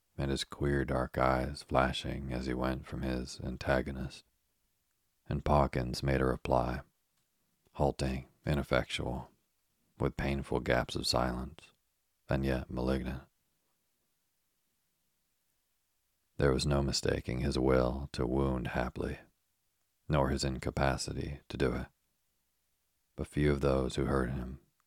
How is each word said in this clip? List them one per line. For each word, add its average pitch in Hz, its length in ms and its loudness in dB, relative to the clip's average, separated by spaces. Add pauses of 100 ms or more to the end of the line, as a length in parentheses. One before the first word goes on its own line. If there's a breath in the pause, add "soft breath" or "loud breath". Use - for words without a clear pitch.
(180)
and 69 120 -2
his 67 140 -2
queer 69 400 0
dark 64 320 -2
eyes 65 500 0
flashing 65 640 0
as 64 140 -4
he 64 80 -2
went 65 340 -4
from 64 140 -8
his 64 420 -4
antagonist. 65 840 -4 (1080)
And 71 140 -2
Pawkins 67 580 4
made 67 180 2
a 65 60 4
reply, 64 540 0 (920)
halting, 65 540 0 (180)
ineffectual, - 840 -2 (680)
with 65 200 0
painful 67 420 -2
gaps 60 340 0
of - 120 -4
silence, 62 540 -2 (680)
and 67 160 2
yet 65 260 -2
malignant. 64 520 -2 (3250)
There 69 160 6
was 64 140 2
no 69 160 4
mistaking - 580 0
his 67 180 0
will 64 540 4
to 67 140 -2
wound 64 480 0
Hapley, 64 440 -4 (880)
nor 69 220 2
his 69 140 0
incapacity 67 1040 -2
to - 80 -8
do 65 160 2
it. 64 140 -6 (1300)
But 73 100 -4
few 73 260 2
of 69 80 0
those 67 360 2
who 67 100 2
heard 65 240 2
him, 64 280 -6 (280)